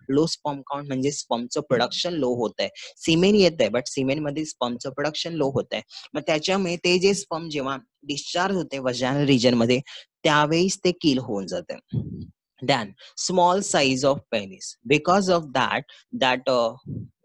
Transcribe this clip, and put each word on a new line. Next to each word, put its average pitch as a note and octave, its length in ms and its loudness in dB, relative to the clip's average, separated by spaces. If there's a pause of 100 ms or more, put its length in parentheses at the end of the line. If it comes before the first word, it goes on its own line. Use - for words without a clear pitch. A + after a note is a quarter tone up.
लो C#3+ 180 4
sperm C#3+ 340 -6
count C#3+ 260 -10
म्हणजे C3+ 260 -2
स्पर्मचं - 480 -4
production B2 520 -2
लो C#3+ 160 0
होतंय. A2+ 480 -2
सिमेन F3 580 2
येतंय, E3+ 340 4
but G#3 180 0
सिमेनमध्ये C#3+ 580 -4
स्पर्मचं B2 460 -6
production D3+ 420 -6
लो C#3+ 180 0
होतंय. A2 300 -4 (340)
मग D4 60 -4
त्याच्यामुळे F3 560 0
ते F3+ 220 2
जे G3 160 4
sperm E3 340 -6
जेव्हा C3+ 300 -4 (240)
discharge F3 540 -2
होते C#3 220 -4
व्हाजिनल B2+ 460 0
रिजनमध्ये, B2 560 4 (440)
त्यावेळीच D#3+ 540 2
ते F3+ 140 0
kill D3 260 0
होऊन G#2+ 280 -6
जाते. E2 280 -8 (920)
Then, B2 220 0 (440)
small F3+ 320 4
size C3+ 420 2
of C#3+ 140 4 (160)
penis. G#2 600 -2
Because F3+ 320 2 (100)
of E3 40 -2
that, B2 400 -2 (420)
that, B2+ 240 2
uh, A#2+ 260 2 (500)